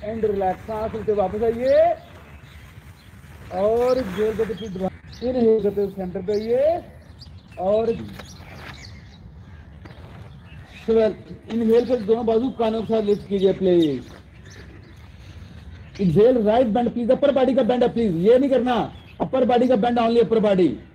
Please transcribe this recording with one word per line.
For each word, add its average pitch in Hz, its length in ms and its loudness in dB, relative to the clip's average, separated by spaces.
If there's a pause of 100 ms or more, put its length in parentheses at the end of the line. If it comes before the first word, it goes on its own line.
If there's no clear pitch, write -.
And 220 220 -6
relax, 190 360 -2
सांस 220 340 -8
लेते 214 180 -4
वापस 202 300 -2
आइए 240 320 0 (1800)
और 240 400 2 (160)
जेल 214 220 -2
को 220 80 0
पीछे 214 240 -10
ड्रॉप, 185 220 -6 (320)
इनहेल 233 400 2
करते 202 180 0
हुए 196 100 -2
center 190 300 -8
पे 190 120 -4
आइए 254 480 0 (800)
और 214 300 0 (3000)
इनहेल 220 1000 2
कर 254 100 0
दोनों 220 280 0
बाजू 226 240 0 (100)
कानों 226 220 -2
के 196 120 -4
साथ 220 100 2
lift 202 260 0
कीजिए 190 240 2
प्लीज। 170 480 2 (1900)
एक्सहेल 202 500 4
right 226 240 4
band 233 240 0
please, 240 200 -2
upper 277 200 2
body 262 240 2
का 262 80 2
बेंड 240 200 2
है 240 60 2
प्लीज, 220 280 0
ये 214 220 6
नहीं 277 100 0
करना, 247 260 0 (460)
upper 254 240 0
body 247 220 4
का 254 100 4
band, 240 220 0
only 233 220 2
upper 220 200 2
body। 190 260 4 (280)